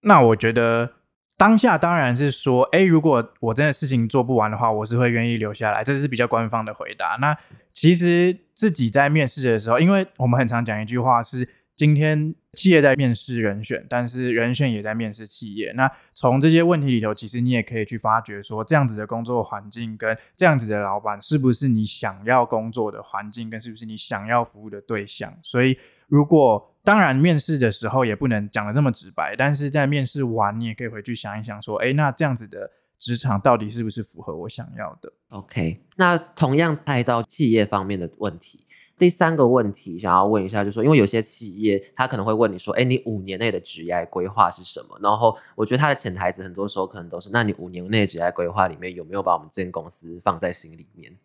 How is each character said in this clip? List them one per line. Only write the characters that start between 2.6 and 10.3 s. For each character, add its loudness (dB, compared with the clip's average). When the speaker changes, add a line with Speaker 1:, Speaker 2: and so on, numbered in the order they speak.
Speaker 1:
，“哎， 6
如 6
果 2
我 -2
真 0
的 2
事 -4
情 0
做 2
不 0
完 2
的 -4
话， 0
我 -2
是 -2
会 2
愿 0
意 -2
留 -4
下 -2
来。” -2
这 -2
是 -2
比 -6
较 2
官 0
方 -4
的 -10
回 -12
答。 -4
那 0
其 4
实 2
自 0
己 -2
在 4
面 2
试 -8
的 2
时 -4
候， 4
因 4
为 2
我 -2
们 2